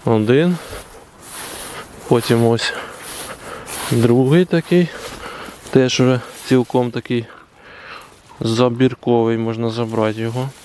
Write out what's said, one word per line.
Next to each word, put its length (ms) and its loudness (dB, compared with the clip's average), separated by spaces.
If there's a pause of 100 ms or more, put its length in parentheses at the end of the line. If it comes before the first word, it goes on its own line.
один. 520 2 (1500)
Потім 380 4
ось 260 0 (1160)
другий 540 4
такий. 440 2 (800)
Теж 300 2
вже 200 4 (260)
цілком 440 2
такий 340 -4 (1160)
забірковий, 1000 2
можна 320 -2
забрати 500 -2
його. 300 -4 (140)